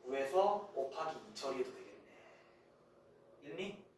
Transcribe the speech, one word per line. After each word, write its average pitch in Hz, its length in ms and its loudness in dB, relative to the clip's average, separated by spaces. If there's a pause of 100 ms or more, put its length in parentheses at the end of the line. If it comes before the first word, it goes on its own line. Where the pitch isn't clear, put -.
구해서 180 720 4
곱하기 - 460 -2 (100)
이 - 60 -16
처리해도 127 380 -2
되겠네. - 240 -16 (1500)
됐니? 196 400 -6 (140)